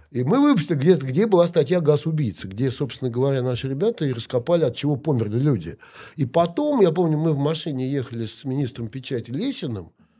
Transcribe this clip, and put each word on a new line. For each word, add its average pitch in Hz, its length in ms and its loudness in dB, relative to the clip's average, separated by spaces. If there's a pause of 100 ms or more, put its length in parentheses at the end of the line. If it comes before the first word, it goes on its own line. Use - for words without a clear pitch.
(100)
И 127 140 -4
мы 220 160 4
выпустили, 233 360 4
где, 156 180 6
где 139 320 0
была 175 200 6
статья 175 340 2
«Газ 147 260 2
убийцы», 151 400 -2
где, 110 240 -4
собственно 127 400 -6
говоря, 131 320 0
наши 123 240 -2
ребята 165 380 -2
и 135 80 0
раскопали, 123 500 0
от 127 140 2
чего 143 200 0
померли 113 420 0
люди. 120 400 0 (380)
И 139 100 0
потом, 226 540 2
я 175 120 6
помню, 160 260 2
мы 160 140 2
в 139 60 0
машине 139 520 -2
ехали 117 360 -6
с - 180 -12
министром 127 440 -4
печати 127 420 -8
Лесиным, 135 600 -6 (280)